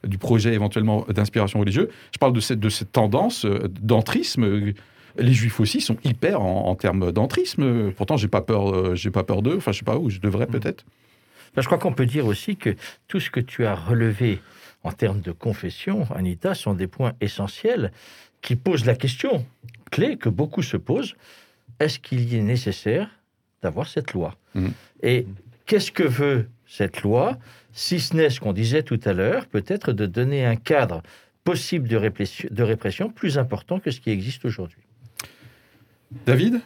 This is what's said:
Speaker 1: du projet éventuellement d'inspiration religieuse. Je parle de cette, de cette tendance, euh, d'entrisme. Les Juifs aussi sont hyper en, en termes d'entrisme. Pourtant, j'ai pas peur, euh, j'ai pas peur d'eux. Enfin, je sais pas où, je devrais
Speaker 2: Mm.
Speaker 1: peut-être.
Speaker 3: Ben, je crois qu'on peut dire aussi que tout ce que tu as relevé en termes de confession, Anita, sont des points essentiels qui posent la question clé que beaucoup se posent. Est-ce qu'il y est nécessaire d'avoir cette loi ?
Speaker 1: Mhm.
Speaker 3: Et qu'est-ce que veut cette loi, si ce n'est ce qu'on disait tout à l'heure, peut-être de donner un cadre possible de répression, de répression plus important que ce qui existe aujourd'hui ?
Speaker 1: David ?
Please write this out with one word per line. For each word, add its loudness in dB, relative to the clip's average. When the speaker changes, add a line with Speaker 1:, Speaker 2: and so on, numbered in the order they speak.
Speaker 1:
du -2
projet 2
éventuellement 2
d'inspiration 2
religieuse. 2
Je -12
parle 4
de 2
cette, -2
de 2
cette -4
tendance, 2
euh, 0
d'entrisme. 2
Les 6
Juifs 2
aussi 2
sont -2
hyper 2
en, 0
en 2
termes 0
d'entrisme. 0
Pourtant, 0
j'ai 0
pas 2
peur, 0
euh, 2
j'ai -2
pas 0
peur 0
d'eux. 0
Enfin, -2
je -4
sais -12
pas 0
où, 0
je -6
devrais 0
Speaker 2:
Mm. -8
Speaker 1:
peut-être. -4
Speaker 3:
Ben, 2
je 0
crois 4
qu'on 0
peut 2
dire 0
aussi -2
que 0
tout -2
ce -6
que -2
tu -2
as 0
relevé 0
en -4
termes 0
de -8
confession, -4
Anita, -2
sont -2
des -4
points -2
essentiels -2
qui -2
posent 2
la 4
question -2
clé 0
que 0
beaucoup 0
se -4
posent. -2
Est-ce 0
qu'il -2
y 0
est 2
nécessaire 0
d'avoir -4
cette -6
loi ? -4
Speaker 1:
Mhm. -2
Speaker 3:
Et 2
qu'est-ce 2
que 0
veut 2
cette -6
loi, 2
si -4
ce -2
n'est 6
ce -4
qu'on -2
disait 2
tout -2
à 2
l'heure, 0
peut-être -2
de 0
donner 0
un 4
cadre 2
possible 0
de 2
répression, -2
de -2
répression -2
plus -2
important -4
que -4
ce -6
qui -4
existe -4
aujourd'hui ? -6
Speaker 1:
David ? 4